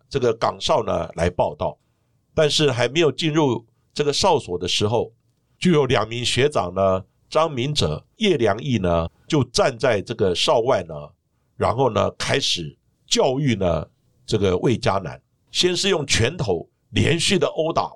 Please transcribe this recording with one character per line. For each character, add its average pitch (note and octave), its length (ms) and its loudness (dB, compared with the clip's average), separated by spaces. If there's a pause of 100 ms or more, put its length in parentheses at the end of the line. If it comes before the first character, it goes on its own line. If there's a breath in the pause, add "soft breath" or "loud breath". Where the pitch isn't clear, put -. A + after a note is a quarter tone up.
这 - 120 -4
个 A#2 120 2
岗 G#2+ 280 -2
哨 C#3 240 0
呢， F2 320 -4
来 E2+ 120 0
报 F2+ 280 -2
到。 E2 200 -6 (560)
但 D#3 160 2
是 C#3+ 220 2
还 B2 160 0
没 C#3+ 140 0
有 D3+ 100 4
进 D3+ 240 -4
入 C#3+ 320 0 (260)
这 D3+ 120 -2
个 C#3+ 80 0
哨 F3+ 260 2
所 F2 180 -6
的 F2 120 -6
时 - 180 0
候， A2 260 -2 (460)
就 F3+ 140 2
有 D3 120 4
两 A#2 240 0
名 A#2+ 160 -6
学 D3 240 2
长 F#2+ 240 -2
呢， F#2+ 320 2 (240)
张 D#3+ 240 0
明 C#3 220 -4
哲、 - 280 -2 (140)
叶 G3 220 2
良 G#2+ 240 2
义 C3 160 0
呢， E2+ 280 0 (200)
就 C#3+ 180 0
站 C#3+ 340 0
在 A2+ 220 2
这 A2+ 140 -8
个 A2+ 200 2
哨 C3+ 260 2
外 A2+ 240 2
呢， D#2+ 100 -14 (640)
然 G2+ 200 0
后 C3 140 2
呢， G2 220 0
开 - 280 -2
始 E2 340 -6 (320)
教 D3 320 0
育 C3+ 160 2
呢， E2+ 320 -2 (380)
这 A2+ 140 -2
个 F#2+ 200 2
魏 A#2+ 200 0
嘉 G2 160 0
南。 F2+ 260 -8 (300)
先 F3+ 260 0
是 F#3+ 140 0
用 D#3 160 0
拳 - 300 0
头 F2+ 320 -4 (220)
连 A2 300 0
续 F#3+ 180 2
的 D3 100 2
殴 D#3 240 -2
打 F#2+ 240 -2